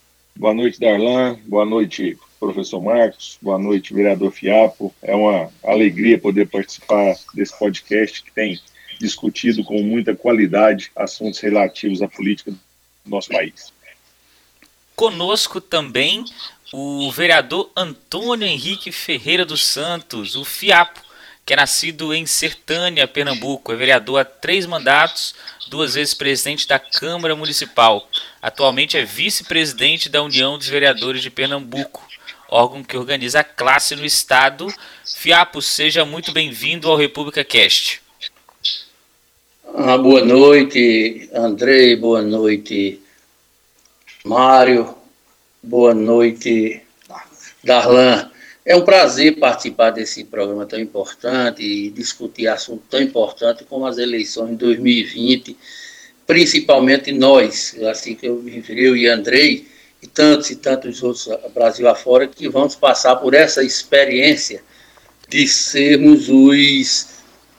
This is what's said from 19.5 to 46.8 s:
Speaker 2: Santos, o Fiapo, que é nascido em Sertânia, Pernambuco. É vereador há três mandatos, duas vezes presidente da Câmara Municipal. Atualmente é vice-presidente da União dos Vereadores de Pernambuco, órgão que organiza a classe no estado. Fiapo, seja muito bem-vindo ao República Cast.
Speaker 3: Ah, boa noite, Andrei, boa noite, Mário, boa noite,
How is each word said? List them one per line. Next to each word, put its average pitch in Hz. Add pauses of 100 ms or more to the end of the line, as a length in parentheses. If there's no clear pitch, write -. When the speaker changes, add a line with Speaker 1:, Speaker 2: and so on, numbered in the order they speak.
Speaker 2:
Santos, 143
o 139
Fiapo, 175 (440)
que -
é 135
nascido 156
em 160
Sertânia, 160
Pernambuco. 139
É 113
vereador 127
há 175
três -
mandatos, 165 (340)
duas 143
vezes 147
presidente 143
da 135
Câmara 165
Municipal. 123 (320)
Atualmente 147
é 135
vice-presidente 156
da 151
União 139
dos 139
Vereadores 131
de 127
Pernambuco, 135 (460)
órgão 127
que 131
organiza 127
a 151
classe 147
no 147
estado. 143 (320)
Fiapo, 170
seja 156
muito 151
bem-vindo 151
ao 156
República 147
Cast. - (1700)
Speaker 3:
Ah, 131
boa 131
noite, 123
Andrei, 120
boa 113
noite, 104 (1200)
Mário, 123 (640)
boa 120
noite, 113 (800)